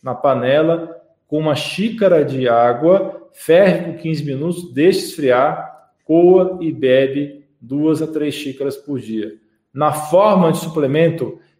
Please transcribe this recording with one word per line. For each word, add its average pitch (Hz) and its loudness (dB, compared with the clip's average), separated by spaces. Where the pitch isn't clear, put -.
na 127 -8
panela 143 0
com 151 -4
uma 156 0
xícara 190 0
de 127 -2
água, 123 2
ferve 175 2
por - -14
quinze 156 -6
minutos, 147 -6
deixa 160 2
esfriar, - -2
coa 180 4
e 160 -4
bebe 135 0
duas 147 -2
a 156 -6
três 151 -6
xícaras 139 -8
por 143 -10
dia. 107 -8
Na 143 -2
forma 185 2
de - -4
suplemento, 147 -2